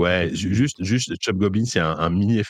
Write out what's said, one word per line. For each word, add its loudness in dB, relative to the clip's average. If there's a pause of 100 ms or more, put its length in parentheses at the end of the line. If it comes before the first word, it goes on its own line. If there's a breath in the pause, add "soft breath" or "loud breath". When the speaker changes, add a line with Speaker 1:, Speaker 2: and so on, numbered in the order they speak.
Speaker 1:
Ouais, 2
Speaker 2:
un -2
peu -6
Speaker 1:
ju-, -4
Speaker 2:
plus 0
Speaker 1:
juste, 0
juste -2
Chop -2
Goblin, 2
c'est -2
un, 0
un 0
mini 2
F -4